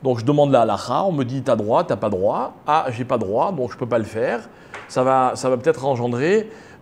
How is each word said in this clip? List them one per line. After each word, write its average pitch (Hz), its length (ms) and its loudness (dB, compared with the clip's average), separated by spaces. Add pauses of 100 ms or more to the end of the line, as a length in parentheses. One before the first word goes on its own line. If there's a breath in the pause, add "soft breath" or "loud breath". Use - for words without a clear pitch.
Donc 127 160 0
je 110 60 -4
demande 143 260 4
la 123 120 6
halakha, 120 420 0
on 190 80 0
me 139 100 0
dit : « 127 220 -4
T'as 127 100 4
droit, 113 300 0
t'as 147 100 -2
pas 107 140 -2
droit. » 107 460 -2 (120)
Ah, 151 220 2
j'ai 120 160 -6
pas 127 120 -2
droit, 117 360 0
donc 123 180 -4
je - 60 -16
peux 127 80 -6
pas 117 140 0
le 110 40 -2
faire. 127 460 -4 (400 loud breath)
Ça - 120 0
va, 127 340 4
ça 127 140 -2
va 131 60 2
peut-être 131 300 0
engendrer 139 640 0 (320 loud breath)